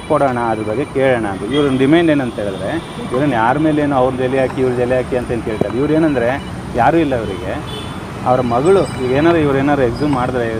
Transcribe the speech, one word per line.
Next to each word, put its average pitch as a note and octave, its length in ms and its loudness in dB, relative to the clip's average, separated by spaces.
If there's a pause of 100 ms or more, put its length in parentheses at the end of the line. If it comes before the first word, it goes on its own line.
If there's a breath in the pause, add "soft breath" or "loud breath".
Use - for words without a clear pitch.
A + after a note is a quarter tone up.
ಕೊಡೋಣ, C#3 300 0 (140)
ಅದ್ರ A2 180 -4
ಬಗ್ಗೆ B2+ 240 -2
ಕೇಳೋಣ C3 380 2
ಅಂತ. F#2+ 100 -6 (120)
ಇವ್ರ C#3+ 280 2
ಡಿಮ್ಯಾಂಡ್ D#3+ 320 4
ಏನಂತ B2 280 -4
ಹೇಳಿದ್ರೆ, F#2+ 280 -4 (420)
ಇವ್ರನ್ನ C3+ 300 0
ಯಾರ B2+ 240 2
ಮೇಲೆ D3+ 200 2
ಏನೋ C#3+ 160 0
ಅವ್ರದ್ದು B2+ 260 0
ಎಲೆ C3+ 160 0
ಹಾಕಿ, B2 200 -4
ಇವ್ರದ್ದು B2 220 0
ಎಲೆ B2+ 140 0
ಹಾಕಿ B2 200 -2
ಅಂತ A#2 160 -6
ಏನ್ G#2+ 120 -6
ಕೇಳ್ತಾರೆ. G#2 320 -2
ಇವ್ರು D3 180 0
ಏನಂದ್ರೆ C3+ 320 2 (520)
ಯಾರೂ D3+ 220 4
ಇಲ್ಲ C3+ 180 0
ಇವರಿಗೆ. F#2+ 320 -6 (720)
ಅವ್ರ B2+ 120 4 (140)
ಮಗಳು F3 260 4 (220)
ಈಗ B2 160 0
ಏನಾರು, E3+ 260 4
ಇವ್ರು C#3 200 2
ಏನಾರು C#3+ 240 2
ಎಕ್ಸ್ಹ್ಯೂಮ್ C3+ 320 0
ಮಾಡಿದ್ರೆ, B2 260 -2 (140)